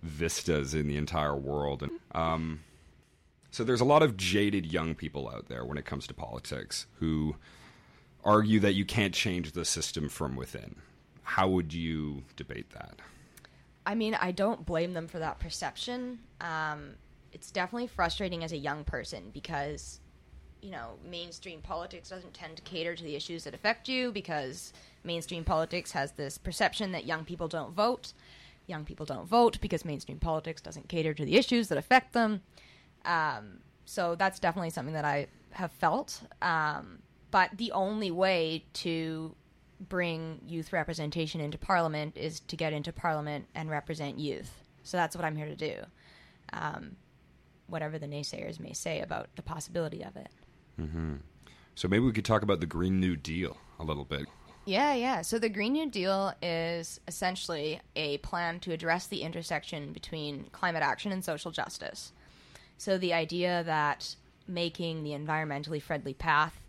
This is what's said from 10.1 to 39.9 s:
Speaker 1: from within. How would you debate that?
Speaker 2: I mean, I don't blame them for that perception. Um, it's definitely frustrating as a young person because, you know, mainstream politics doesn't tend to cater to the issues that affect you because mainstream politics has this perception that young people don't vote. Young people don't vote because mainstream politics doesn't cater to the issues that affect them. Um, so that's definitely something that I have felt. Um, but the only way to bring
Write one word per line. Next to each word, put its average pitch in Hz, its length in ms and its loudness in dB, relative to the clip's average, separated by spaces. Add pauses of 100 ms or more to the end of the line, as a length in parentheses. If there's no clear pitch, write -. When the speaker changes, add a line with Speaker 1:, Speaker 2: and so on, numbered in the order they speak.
Speaker 1:
from 67 260 -4
within. - 400 -8 (460)
How - 260 4
would 87 240 4
you 78 500 -2 (140)
debate - 360 -10
that? - 240 -14 (920)
Speaker 2:
I 202 80 -2
mean, 220 200 0
I - 160 0
don't 196 360 0
blame 175 260 0
them 170 160 -6
for 175 120 -8
that 160 200 -4
perception. 247 760 -6 (220)
Um, 156 560 -4 (360)
it's - 180 -16
definitely 214 360 -2
frustrating 175 580 0
as 160 80 -4
a 165 60 -4
young 147 260 -4
person 110 480 -6
because, 147 680 -6 (600)
you 202 100 -14
know, 117 240 -10 (140)
mainstream 170 540 -12
politics 170 480 -8
doesn't 180 240 -14
tend 160 220 -14
to 160 60 -18
cater 170 320 -4
to 170 80 -12
the 151 120 -6
issues 160 300 -6
that 135 100 -10
affect - 340 -2
you 254 240 0
because 151 600 -6 (300)
mainstream 170 420 -6
politics 160 480 2
has 147 200 0
this 143 240 -6
perception - 560 0
that 160 140 -4
young 160 180 -2
people 170 240 -4
don't 160 240 -4
vote. 214 400 2 (540)
Young 156 200 -8
people - 180 -10
don't 135 220 -6
vote 233 340 6
because 175 240 0
mainstream 147 340 -6
politics 160 440 -2
doesn't 156 260 -12
cater 160 240 2
to 151 140 -2
the 147 100 8
issues 240 320 6
that 156 80 2
affect 254 380 6
them. 214 260 4 (640)
Um, 139 540 0 (260)
so 175 300 0
that's 190 240 2
definitely 170 320 2
something 151 240 -4
that 151 100 -2
I 143 220 2 (240)
have 180 220 -6
felt. 190 500 0 (180)
Um, 151 600 0 (300)
but 185 280 6
the 226 140 -2
only 196 380 2
way 170 540 4 (100)
to 160 600 -4 (460)
bring 165 680 -2